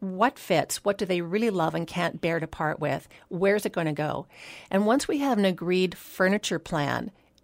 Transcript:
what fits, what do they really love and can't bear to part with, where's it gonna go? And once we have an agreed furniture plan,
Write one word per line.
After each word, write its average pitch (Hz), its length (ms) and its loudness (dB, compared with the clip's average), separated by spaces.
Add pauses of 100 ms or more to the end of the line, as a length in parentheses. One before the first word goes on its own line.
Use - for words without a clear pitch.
what 190 360 -2
fits, - 460 0
what 202 140 2
do 208 80 -2
they 175 160 0
really 208 300 0
love 165 220 0
and 165 140 -2
can't 170 320 -2
bear 165 220 0
to 160 60 -4
part 156 340 -4
with, 139 260 -2 (220)
where's 196 360 2
it 208 60 -4
gonna 160 220 0
go? 147 340 -4 (420)
And 196 160 2
once 254 220 2
we 311 120 0
have 269 180 2
an 202 80 4
agreed 180 520 2
furniture 190 600 0
plan, 139 520 -2 (320)